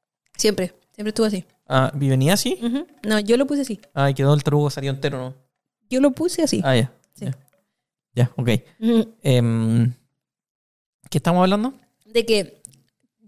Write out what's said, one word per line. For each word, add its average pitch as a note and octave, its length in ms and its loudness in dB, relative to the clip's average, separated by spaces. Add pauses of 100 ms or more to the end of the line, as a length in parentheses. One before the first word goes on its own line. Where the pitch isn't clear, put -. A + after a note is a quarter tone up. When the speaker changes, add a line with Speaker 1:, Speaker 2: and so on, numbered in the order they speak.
(380)
Speaker 1:
Siempre, F#3+ 380 -2 (180)
siempre G#3 180 -8
estuvo A3 160 0
así. G3+ 180 -4 (240)
Speaker 2:
Ah, C3+ 300 0
¿y C#3 100 0
venía C3 260 2
así? - 280 -2
Speaker 1:
Ujú. C4 240 -4 (180)
No, G#3+ 160 0
yo G#3+ 160 2
lo C4+ 100 2
puse C#4+ 160 -2
así. A3+ 180 -8 (140)
Speaker 2:
Ah, C#3 160 2
y C3+ 40 -2
quedó C#3 200 2
el C#3+ 100 0
tarugo D3 260 0
salido C#3 220 -6
entero, C#3 260 -6
¿no? B2+ 160 -10 (540)
Speaker 1:
Yo B3+ 120 -2
lo C#4 120 4
puse E4+ 300 -4
así. C4+ 220 0
Speaker 2:
Ah, C3 120 4
ya. B2 160 0 (220)
Speaker 1:
Sí. - 100 -14
Speaker 2:
Ya, - 140 -8 (760)
ya, B2 220 0
ok. B2 140 -2 (300)
Speaker 1:
Ujú. A3+ 420 2
Speaker 2:
Em, A#2 720 2 (1160)
¿qué D#3+ 80 -2
estamos F3 240 0
hablando? G#3 300 0 (320)
Speaker 1:
De A3+ 220 -2
que G#3+ 360 -2 (640)